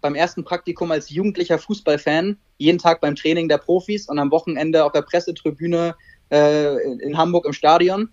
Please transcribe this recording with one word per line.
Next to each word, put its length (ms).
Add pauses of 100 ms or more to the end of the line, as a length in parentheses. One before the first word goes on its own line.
beim 140
ersten 280
Praktikum 480
als 200
jugendlicher 480
Fußballfan 800 (180)
jeden 220
Tag 220
beim 140
Training 340
der 100
Profis 500
und 100
am 120
Wochenende 540
auf 80
der 100
Pressetribüne, 920 (380)
äh, 500
in, 180
in 180
Hamburg 280
im 60
Stadion. 600